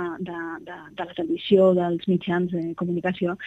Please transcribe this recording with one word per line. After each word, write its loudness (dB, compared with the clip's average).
de, -8
de, -16
de -10
la -16
televisió, 4
dels 0
mitjans 0
de -4
comunicació, -2